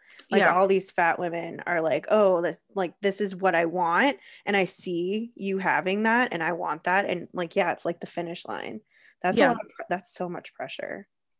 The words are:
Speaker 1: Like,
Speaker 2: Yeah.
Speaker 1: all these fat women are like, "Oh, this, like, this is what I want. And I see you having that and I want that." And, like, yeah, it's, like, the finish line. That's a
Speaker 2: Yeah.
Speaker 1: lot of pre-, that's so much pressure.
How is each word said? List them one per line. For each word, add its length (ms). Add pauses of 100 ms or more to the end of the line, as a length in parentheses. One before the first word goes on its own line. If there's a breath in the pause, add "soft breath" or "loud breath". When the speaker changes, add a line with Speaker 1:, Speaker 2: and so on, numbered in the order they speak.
(300 loud breath)
Speaker 1:
Like, 100
Speaker 2:
Yeah. 140
Speaker 1:
all 140
these 220
fat 280
women 480
are 140
like, 300
"Oh, 320
this, 160 (160)
like, 260
this 220
is 120
what 200
I 100
want. 540 (260 loud breath)
And 100
I 120
see 680
you 220
having 460
that 320
and 80
I 100
want 320
that." 220
And, 260
like, 240
yeah, 160
it's, 140
like, 140
the 60
finish 380
line. 360 (420 soft breath)
That's 160
a 20
Speaker 2:
Yeah. 120
Speaker 1:
lot 120
of 60
pre-, 180
that's 240
so 160
much 260
pressure. 540 (320)